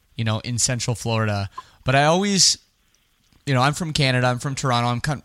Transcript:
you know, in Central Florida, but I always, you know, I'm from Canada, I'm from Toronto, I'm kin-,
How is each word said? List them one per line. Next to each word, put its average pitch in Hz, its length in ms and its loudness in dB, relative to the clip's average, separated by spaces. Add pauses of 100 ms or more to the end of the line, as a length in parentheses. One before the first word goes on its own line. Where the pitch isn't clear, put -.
(160)
you 117 80 -4
know, 110 160 0
in 120 200 -6
Central 120 360 -2
Florida, 107 540 -2 (360)
but 127 100 2
I 139 100 4
always, 190 540 2 (880)
you 139 80 0
know, 123 60 4
I'm 143 120 4
from 156 200 -6
Canada, 127 340 2
I'm 123 100 0
from 139 160 -6
Toronto, 120 360 0
I'm 120 120 -2
kin-, 147 240 -4